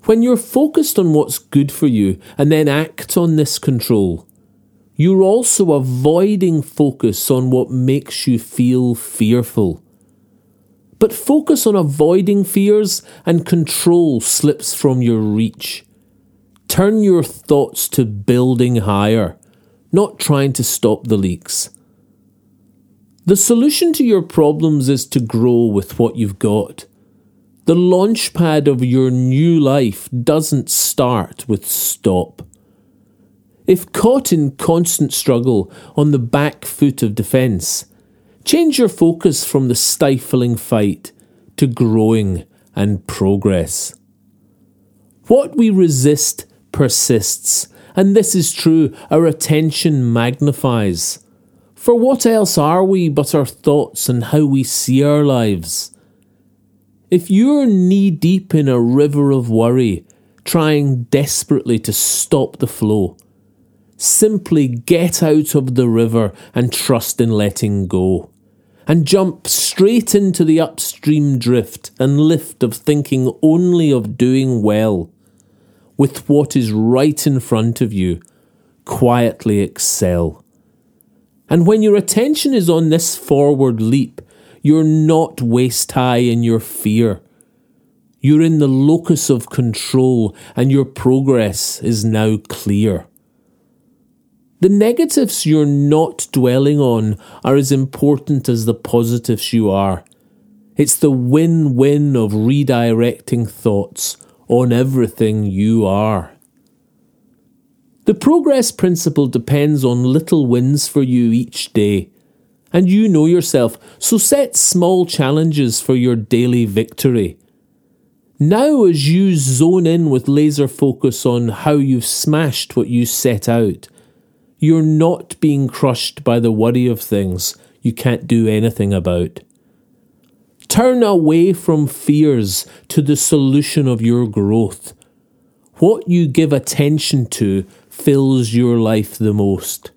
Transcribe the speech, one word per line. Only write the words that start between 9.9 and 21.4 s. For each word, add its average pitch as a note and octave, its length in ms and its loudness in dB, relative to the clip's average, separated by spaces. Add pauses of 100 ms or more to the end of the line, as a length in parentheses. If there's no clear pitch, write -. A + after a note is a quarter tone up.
But D3 140 2
focus D4+ 540 0
on G#3 100 2
avoiding F3 680 2
fears G3+ 600 0 (240)
and E3+ 180 2
control E3+ 800 0
slips - 500 -2
from B2+ 300 0
your A#2 180 2
reach. G#2+ 640 -4 (840)
Turn G#3 360 0
your F3+ 200 4
thoughts - 680 -2
to B2+ 160 0
building B2 680 0
higher, G#2 600 0 (560)
not G3 260 0
trying C#3 360 0
to B2 100 -4
stop - 440 -4
the A2 100 0
leaks. - 500 -6 (1600)